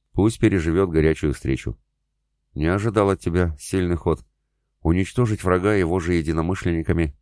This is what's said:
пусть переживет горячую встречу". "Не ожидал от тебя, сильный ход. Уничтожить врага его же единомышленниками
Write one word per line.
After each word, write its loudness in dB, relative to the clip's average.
пусть 2
переживет 2
горячую 2
встречу". -6
"Не -2
ожидал 2
от 0
тебя, 0
сильный -2
ход. -2
Уничтожить 0
врага 2
его 0
же -2
единомышленниками -2